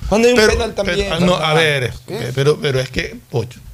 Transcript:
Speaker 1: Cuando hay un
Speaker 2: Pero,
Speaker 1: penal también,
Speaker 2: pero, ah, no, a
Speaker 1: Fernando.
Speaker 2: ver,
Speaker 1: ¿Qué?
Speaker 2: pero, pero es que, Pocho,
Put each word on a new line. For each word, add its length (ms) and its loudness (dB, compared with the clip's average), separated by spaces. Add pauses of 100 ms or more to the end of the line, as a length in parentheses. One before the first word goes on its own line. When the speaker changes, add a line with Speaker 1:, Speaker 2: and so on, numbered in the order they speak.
Speaker 1:
Cuando 200 4
hay 60 4
un 60 4
Speaker 2:
Pero, 120 4
Speaker 1:
penal 220 -2
también, 260 -2
Speaker 2:
pero, 140 -4
ah, 60 0
no, 140 4
a 200 0
Speaker 1:
Fernando. 60 4
Speaker 2:
ver, 320 0 (140)
Speaker 1:
¿Qué? 280 -8
Speaker 2:
pero, 280 2
pero 180 0
es 80 -4
que, 280 -6 (140)
Pocho, 300 -6 (140)